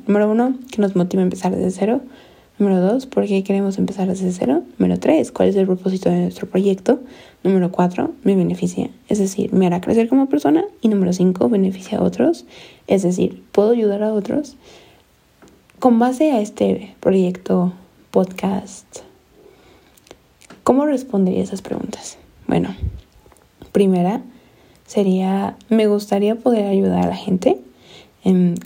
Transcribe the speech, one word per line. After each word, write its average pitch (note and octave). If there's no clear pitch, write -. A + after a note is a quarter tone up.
número G#3
uno, B3
que G#3+
nos G3
motiva F3+
a F#3
empezar F#3
desde F#3
cero. G#3
Número G3
dos, G#3+
¿por G3+
qué G3
queremos G3
empezar F#3+
desde F#3
cero? B3+
Número F3+
tres, -
¿cuál F#3+
es G3
el F#3+
propósito F#3
de F3
nuestro F3+
proyecto? G3
Número F3+
cuatro, F3+
¿me G3
beneficia? F3+
Es G#3
decir, G3
¿me F#3+
hará F3
crecer A3+
como C4+
persona? D4
Y A3
número F#3+
cinco, F#3
¿beneficia F#3+
a F3+
otros? A#3+
Es G3
decir, -
¿puedo G#3
ayudar G#3
a A3
otros? A3+
Con A#3+
base C4
a A#3
este G3+
proyecto F#3
podcast, F#3+
¿cómo C4+
respondería G3
esas G3
preguntas? -
Bueno, -
primera F#3+
sería, F#3+
me A3
gustaría G#3
poder A3+
ayudar F#3+
a E3+
la F#3+
gente, G3
em, F3+